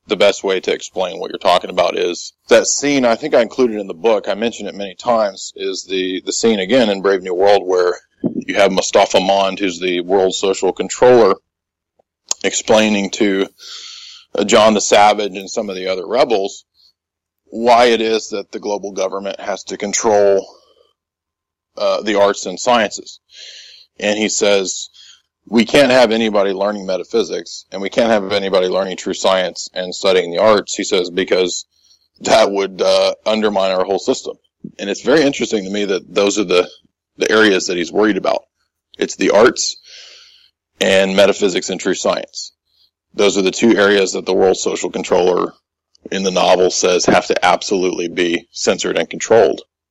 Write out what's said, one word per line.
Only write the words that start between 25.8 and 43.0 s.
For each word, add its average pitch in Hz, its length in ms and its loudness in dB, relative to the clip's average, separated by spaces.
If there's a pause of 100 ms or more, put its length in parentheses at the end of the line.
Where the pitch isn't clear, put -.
have 123 200 4
anybody 104 400 0
learning 98 340 -4
metaphysics, 90 840 -4
and 98 100 -10
we 98 80 -6
can't 117 220 0
have 98 220 0
anybody 95 340 0
learning 92 300 -2
true 95 160 -6
science 92 600 -2
and 92 220 -8
studying 92 360 0
the 85 80 -2
arts," 104 360 2
he 104 80 -6
says, 90 260 -2
"because 90 560 -2 (540)
that 113 320 2
would, 98 300 -4
uh, 95 340 2 (100)
undermine 107 460 0
our 92 140 0
whole 95 140 0
system." - 360 -4 (420)
And 101 120 -8
it's 101 120 -6
very 147 200 2
interesting 123 420 -2
to 95 80 -10
me 104 140 -4
that 95 280 -6
those 101 240 0
are 107 60 -2
the, 90 260 0 (460)
the - 160 -2
areas 104 360 4
that 90 100 -4
he's 85 160 -6
worried 101 240 2
about. - 260 -4 (560)
It's - 160 -4
the 92 160 0
arts - 460 2 (1040)
and 95 340 2
metaphysics 95 540 2
and 90 100 -6
true 92 160 -2
science. - 560 -6 (640)